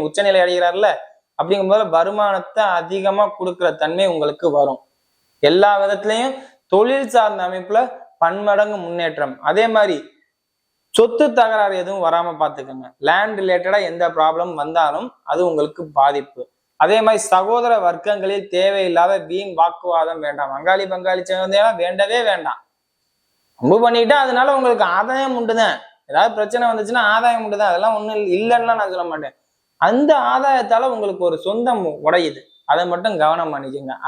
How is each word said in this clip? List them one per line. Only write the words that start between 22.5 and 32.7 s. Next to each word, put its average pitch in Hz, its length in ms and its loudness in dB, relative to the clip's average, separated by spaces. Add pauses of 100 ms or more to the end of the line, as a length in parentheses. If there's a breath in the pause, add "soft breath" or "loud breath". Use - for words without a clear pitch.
வம்பு 156 220 4
பண்ணிட்டா 233 400 4
அதனால 262 340 2
உங்களுக்கு 240 300 2 (120)
ஆதாயம் 262 420 -2
உண்டுதான். 220 340 0 (360)
ஏதாவது 185 260 4
பிரச்சனை 214 340 -2
வந்துச்சுன்னா 220 320 -2 (140)
ஆதாயம் 233 300 0
உண்டுதான், 202 260 0
அதெல்லாம் 208 260 0
ஒண்ணும் 214 180 -6
இல்ல-, 208 200 -2
இல்லைன்னா 233 420 0
நான் 196 160 -4
சொல்ல 180 160 -6
மாட்டேன். 151 260 -10 (460)
அந்த 254 300 4 (200)
ஆதாயத்தால 254 640 2
உங்களுக்கு 202 340 -4
ஒரு 160 100 0
சொந்தம் 220 460 -2 (220)
உடையுது, 160 360 0 (240)
அதை 156 260 0